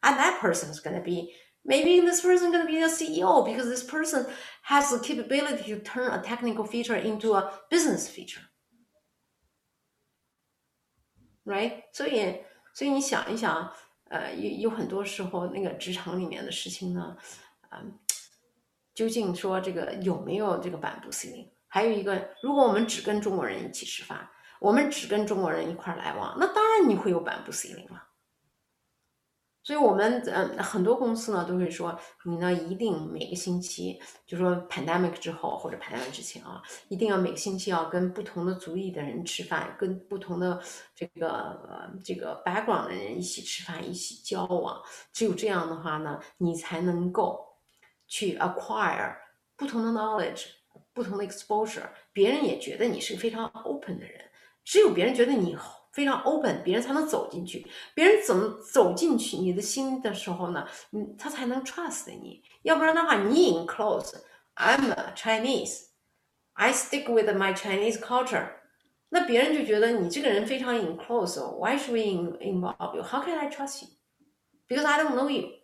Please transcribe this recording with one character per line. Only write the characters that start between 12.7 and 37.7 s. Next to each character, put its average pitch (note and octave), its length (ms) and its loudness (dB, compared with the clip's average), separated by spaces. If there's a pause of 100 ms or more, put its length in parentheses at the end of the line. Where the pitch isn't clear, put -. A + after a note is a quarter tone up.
所 - 140 -4
以 C#4+ 40 2
你 C#4 100 2
想 - 320 -2
一 A3+ 40 -2
想， F3+ 360 -2 (320)
呃， - 300 -6
有， G#3 340 -2
有 - 20 2
很 A3 180 -6
多 G3 160 -4
时 - 180 -8
候 F3+ 260 -4
那 G3 140 -6
个 F3+ 80 -2
职 - 220 -8
场 F3 260 -6
里 F#3 60 -4
面 D#3+ 200 -8
的 - 60 -8
事 E3+ 200 -8
情 F3+ 240 -6
呢， F3 220 -8 (540)
嗯， - 280 -16 (960)
究 A3+ 140 0
竟 A3 260 0
说 F#3+ 260 -2
这 F#3 120 -4
个 - 200 -4 (100)
有 F3+ 180 0
没 - 160 -4
有 G3+ 220 0
这 F3+ 120 -6
个 E3 60 -8
板 - 260 -6
布 - 80 -14
ceiling？ - 400 -12 (160)
还 G3+ 180 0
有 A3+ 80 4
一 G3+ 100 0
个， F#3+ 280 -2 (120)
如 C#4 120 0
果 C#4 120 8
我 A3 60 6
们 A3 140 4
只 - 160 -4
跟 G#3+ 180 0
中 G3+ 160 0
国 D3 100 0
人 G2 220 -4
一 - 20 -10
起 - 160 -10
吃 - 160 -10
饭， - 260 -12 (320)
我 G#3 120 6
们 C#4+ 180 6
只 - 160 -6
跟 G#3 200 2
中 G3+ 140 0
国 E3+ 100 2
人 E3 200 -2
一 F3 40 -6
块 - 180 -8
儿 E3 40 -6
来 - 180 -6
往， - 240 -6
那 E4+ 160 4
当 G#4+ 180 6
然 G4 160 8
你 G3+ 80 6
会 F#3+ 140 0
有 E3+ 100 4
板 - 240 -6
布 - 80 -10
ceiling - 400 -10
了。 - 140 -20 (1600)
所 D4 140 -4
以 - 20 0
我 A#3+ 140 8
们， A3+ 340 4
嗯， - 340 -2
很 G3+ 220 0
多 A3+ 140 6
公 A#3+ 180 0
司 A3+ 180 -4
呢 F3 120 0
都 F3+ 120 -2
会 F3+ 140 0
说， E3+ 260 -6 (280)
你 E3+ 140 -4
呢 F3+ 140 2
一 E3+ 220 -2
定 F#3 380 -2
每 D#3 160 -8
个 F3+ 80 -6
星 F3+ 240 -2
期， F3+ 420 -8 (240)
就 F3 100 -10
说 F3+ 200 4 (120)
pandemic E3 440 2
之 - 180 -8
后 - 260 -6
或 - 140 -8
者 - 60 -8
pandemic B2+ 340 -8
之 - 120 -12
前 - 200 -12
啊， - 200 -16 (260)
一 G3 80 -4
定 G#3+ 120 2
要 G3 100 4
每 F3+ 120 2
个 - 60 -6
星 F#3+ 220 -4
期 F#3+ 120 -4